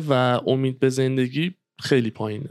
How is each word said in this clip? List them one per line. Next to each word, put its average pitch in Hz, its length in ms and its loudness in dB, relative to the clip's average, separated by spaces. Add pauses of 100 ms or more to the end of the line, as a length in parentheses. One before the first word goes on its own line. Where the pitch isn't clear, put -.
و 127 380 2
امید 131 320 0
به 135 100 4
زندگی 131 640 -2 (260)
خیلی 120 300 2
پایینه 107 420 -8